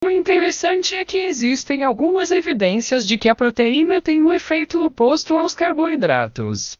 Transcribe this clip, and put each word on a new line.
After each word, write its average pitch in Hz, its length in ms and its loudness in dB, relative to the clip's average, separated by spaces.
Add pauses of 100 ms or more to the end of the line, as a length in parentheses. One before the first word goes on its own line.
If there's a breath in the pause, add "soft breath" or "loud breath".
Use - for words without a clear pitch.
O 370 60 0
interessante 359 840 0
é 370 100 -6
que 381 120 -4
existem 269 640 -2
algumas 320 480 0
evidências 233 800 0
de 220 100 0
que 220 120 2
a 226 60 4
proteína 254 640 2
tem 311 200 2
um 330 120 4
efeito 320 500 -2
oposto 311 540 2
aos 339 180 -2
carboidratos. 165 1200 -2